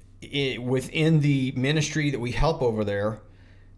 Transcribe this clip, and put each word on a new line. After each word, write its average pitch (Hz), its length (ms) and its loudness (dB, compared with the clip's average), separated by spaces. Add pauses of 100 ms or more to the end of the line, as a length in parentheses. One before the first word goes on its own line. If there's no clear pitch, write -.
(220)
it, 127 400 -4
within 151 580 2
the 135 320 2
ministry 147 580 0
that 127 100 -4
we 120 120 -4
help 147 300 0
over 107 220 0
there, 101 360 -2 (580)